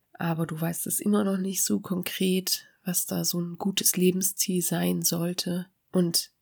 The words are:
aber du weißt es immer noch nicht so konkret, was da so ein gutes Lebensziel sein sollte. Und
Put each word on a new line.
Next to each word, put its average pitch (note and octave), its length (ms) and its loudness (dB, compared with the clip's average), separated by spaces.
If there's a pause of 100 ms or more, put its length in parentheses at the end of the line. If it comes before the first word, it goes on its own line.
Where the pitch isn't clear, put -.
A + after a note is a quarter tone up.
(160)
aber E3 300 -2
du D#3+ 140 -6
weißt E3 280 -4
es - 120 -2
immer G#3 240 2
noch G3 140 0
nicht F#3+ 260 -2
so G3+ 160 0
konkret, F#3 840 -2 (180)
was - 220 -2
da F3 180 -2
so F3 160 0
ein E3+ 160 -6
gutes - 400 0
Lebensziel F3+ 680 2
sein F3 400 0
sollte. F3 640 -2 (240)
Und F3 400 2 (100)